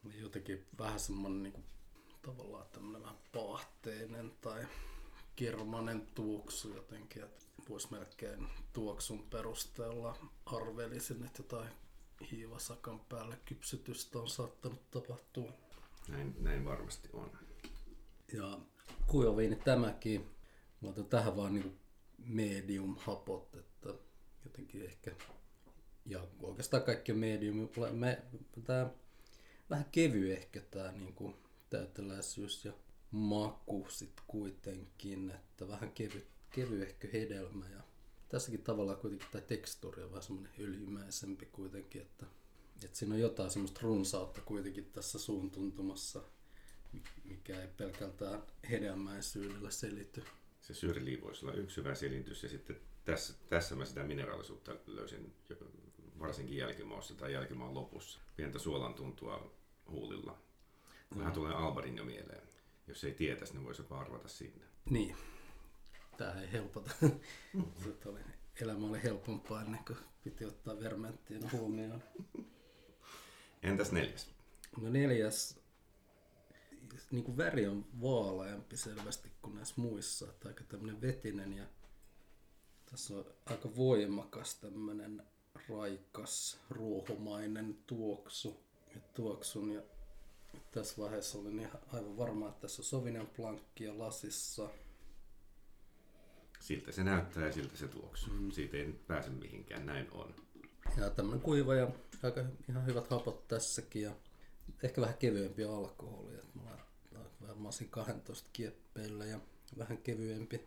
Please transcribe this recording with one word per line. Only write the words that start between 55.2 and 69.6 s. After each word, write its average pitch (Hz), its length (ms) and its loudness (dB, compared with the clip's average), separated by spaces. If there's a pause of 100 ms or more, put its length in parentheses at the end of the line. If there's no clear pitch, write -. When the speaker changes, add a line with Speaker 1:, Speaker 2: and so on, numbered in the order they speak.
Speaker 2:
jo 85 80 -8 (600)
varsinkin 69 380 -2
jälkimaussa 52 580 -4
tai 67 180 -2
jälkimaun 65 420 -2
lopussa. - 460 -8 (160)
Pientä 71 220 -2
suolan 67 360 2
tuntua 62 580 -6 (380)
huulilla. 50 480 -4 (800)
Vähän 82 140 2
Speaker 1:
Mm. - 20 0
Speaker 2:
tulee 78 200 2
Albarin 69 420 2
jo 53 80 -4
mieleen. 55 380 -8 (440)
Jos - 180 -8
ei 69 80 2
tietäisi, - 400 2
niin 67 120 -4
voisi 62 180 -6
jopa 67 180 -6
arvata 64 280 -8
sinne. - 360 -10 (260)
Speaker 1:
Niin. 107 260 6 (1000)
Tää 95 240 -2
ei 95 120 -4
helpota. 107 380 -2 (500)
<laughs> - 640 -2
Se 107 60 -8
oli, 101 120 -6 (400)
elämä 107 260 2
oli 107 160 0
helpompaa 110 600 0